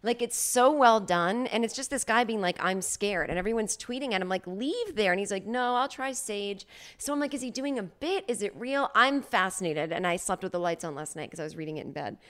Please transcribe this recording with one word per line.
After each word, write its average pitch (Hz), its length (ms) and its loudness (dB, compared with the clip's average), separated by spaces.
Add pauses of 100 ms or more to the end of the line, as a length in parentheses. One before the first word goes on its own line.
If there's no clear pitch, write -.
Like, 240 180 0
it's 233 140 -2
so 254 340 6
well 247 300 8
done. 185 480 2
And 226 160 0
it's 226 140 -2
just 262 120 -8
this 269 140 -2
guy 233 220 4
being 220 160 -2
like, 180 180 0
"I'm 190 220 0
scared." 196 480 -2
And 170 100 0
everyone's 214 380 0
tweeting 254 340 -6
at 220 100 0
him, 180 60 -2
like, 185 180 -2
"Leave 294 520 -4
there." 196 160 4
And 180 80 2
he's 202 100 -4
like, 196 140 -4
"No, 247 300 0
I'll 254 120 2
try 269 240 -6
sage." 202 560 -6 (300)
So - 160 -4
I'm 285 80 0
like, 285 120 -2
"Is 269 80 -6
he 254 100 -6
doing 269 280 -2
a 202 40 -4
bit? 339 440 -4
Is 208 140 -4
it 202 160 -2
real?" 269 380 0
I'm 269 260 6
fascinated. 175 720 0
And 175 120 0
I 175 120 2
slept - 260 -4
with 190 80 -6
the 180 80 -2
lights 170 240 -2
on 160 100 -6
last 147 220 -10
night 156 160 -10
'cause - 80 -12
I 156 60 -6
was 156 100 -10
reading 156 220 -6
it - 80 -8
in - 80 -8
bed. 143 240 -8 (120)